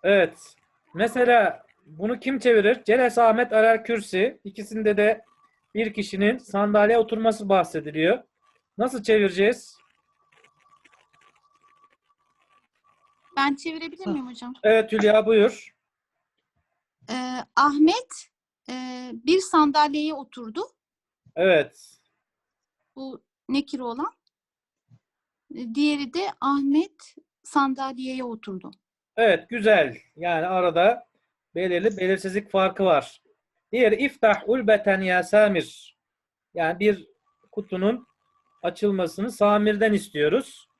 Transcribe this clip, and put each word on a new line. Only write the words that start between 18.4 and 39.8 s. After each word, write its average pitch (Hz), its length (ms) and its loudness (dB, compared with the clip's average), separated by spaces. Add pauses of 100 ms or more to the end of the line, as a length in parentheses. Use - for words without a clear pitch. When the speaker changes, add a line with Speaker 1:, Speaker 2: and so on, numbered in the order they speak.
Speaker 2:
e, 247 40 -10 (400)
bir 254 260 0
sandalyeye 302 760 0
oturdu. 247 480 -12 (760)
Speaker 1:
Evet. 165 640 0 (960)
Speaker 2:
Bu 269 280 -16 (260)
nekir 277 300 -4
olan. 254 340 -8 (1400)
E, 233 200 -12
diğeri 285 380 -2
de 381 140 -4 (140)
Ahmet 285 760 -2 (280)
sandalyeye 262 800 -4
oturdu. 220 480 -12 (460)
Speaker 1:
Evet, 208 320 2
güzel. 196 480 2 (180)
Yani 165 320 -4
arada 180 600 0 (480)
belirli 185 420 -2
belirsizlik 190 540 -4
farkı 190 340 0
var. 151 360 0 (500)
Diğeri 220 240 2
iftah 226 540 0
ulbeten 214 520 2
ya 180 220 0
Samir. 202 760 0 (560)
Yani 170 260 -2
bir 202 280 0 (440)
kutunun 208 560 -4 (560)
açılmasını 190 680 -4
Samir'den 208 640 2